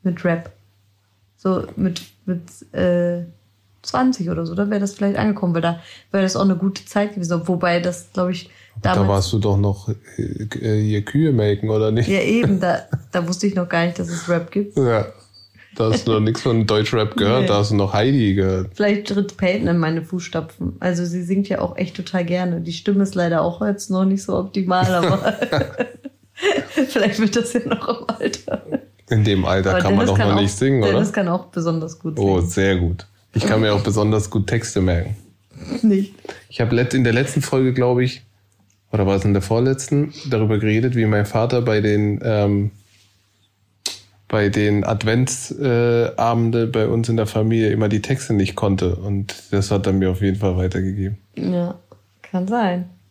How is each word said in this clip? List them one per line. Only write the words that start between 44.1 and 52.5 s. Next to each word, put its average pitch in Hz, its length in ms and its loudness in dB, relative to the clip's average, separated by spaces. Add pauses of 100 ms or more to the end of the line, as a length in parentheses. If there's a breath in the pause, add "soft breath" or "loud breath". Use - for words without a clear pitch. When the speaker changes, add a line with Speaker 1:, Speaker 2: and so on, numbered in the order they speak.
Speaker 2:
bei 104 200 2
den 104 360 2
Adventsabende, 120 1300 0
äh, - 40 -4
Abende 117 460 2
bei 113 220 0
uns 113 200 0
in 113 80 2
der 110 100 0
Familie 110 440 2
immer 107 180 2
die 104 140 0
Texte - 300 -4
nicht 98 220 0
konnte. 92 420 0
Und 98 380 -6 (160)
das 98 200 0
hat 101 160 0
er 98 60 2
mir 95 180 2
auf 92 120 -4
jeden 98 160 0
Fall 95 180 0
weitergegeben. 95 600 -2 (180)
Speaker 1:
Ja, 180 380 -2 (480)
kann 185 260 -4
sein. 185 400 -2 (220)